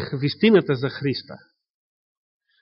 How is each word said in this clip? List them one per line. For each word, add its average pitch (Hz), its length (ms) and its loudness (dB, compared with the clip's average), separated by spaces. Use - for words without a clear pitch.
вистината 160 540 4
за 131 140 -4
Христа, - 480 -8